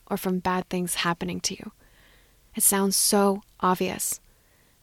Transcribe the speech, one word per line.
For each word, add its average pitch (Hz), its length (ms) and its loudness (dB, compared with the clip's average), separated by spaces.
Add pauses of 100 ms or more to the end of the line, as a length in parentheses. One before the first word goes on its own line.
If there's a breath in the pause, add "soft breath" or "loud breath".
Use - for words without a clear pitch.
or 202 80 -2
from 185 220 0
bad 185 300 -2
things 180 260 -2
happening 175 460 -2
to 190 140 -4
you. - 160 -14 (840 soft breath)
It - 80 -2
sounds 196 320 2
so 202 460 4 (180)
obvious, - 600 -2 (640 soft breath)